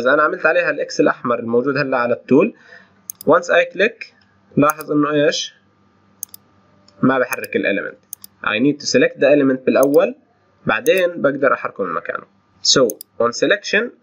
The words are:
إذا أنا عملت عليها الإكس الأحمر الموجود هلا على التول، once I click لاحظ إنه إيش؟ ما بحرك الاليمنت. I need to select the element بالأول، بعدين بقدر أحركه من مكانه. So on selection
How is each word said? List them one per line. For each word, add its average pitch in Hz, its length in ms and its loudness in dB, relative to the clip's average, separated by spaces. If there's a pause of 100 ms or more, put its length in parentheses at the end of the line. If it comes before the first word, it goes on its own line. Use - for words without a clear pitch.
إذا 127 120 2
أنا 151 100 2
عملت - 220 -2
عليها 165 240 0
الإكس 147 300 -4
الأحمر 120 400 0
الموجود 120 380 -2
هلا 135 200 -2
على 120 160 0
التول، 165 400 2 (720)
once 170 220 2
I 170 280 0
click 196 300 -2 (520)
لاحظ 151 340 0
إنه 147 340 0
إيش؟ - 280 -4 (1500)
ما 131 180 2
بحرك - 360 -6
الاليمنت. 98 420 -4 (480)
I 107 140 -2
need 139 220 0
to - 80 -8
select 151 300 2
the 139 160 2
element 135 300 0
بالأول، 143 500 2 (500)
بعدين 165 560 0
بقدر 139 320 0
أحركه - 300 -6
من 85 100 -6
مكانه. - 320 -8 (380)
So 131 240 4 (340)
on 117 100 0
selection 196 520 -2 (180)